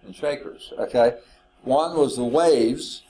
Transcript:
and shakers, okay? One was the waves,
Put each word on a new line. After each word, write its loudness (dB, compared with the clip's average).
and -20
shakers, -8
okay? 2
One 0
was 0
the -4
waves, 2